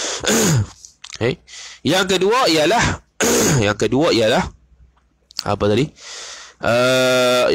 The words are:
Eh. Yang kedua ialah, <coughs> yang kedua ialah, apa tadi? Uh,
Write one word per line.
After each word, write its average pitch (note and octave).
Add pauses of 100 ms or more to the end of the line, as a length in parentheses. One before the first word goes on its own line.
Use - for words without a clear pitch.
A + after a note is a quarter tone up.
(1200)
Eh. B2+ (480)
Yang F#3
kedua G#3
ialah, D#3 (160)
<coughs> G#3+
yang G#2
kedua A#2
ialah, A2+ (1040)
apa G#2
tadi? G#2+ (760)
Uh, B2+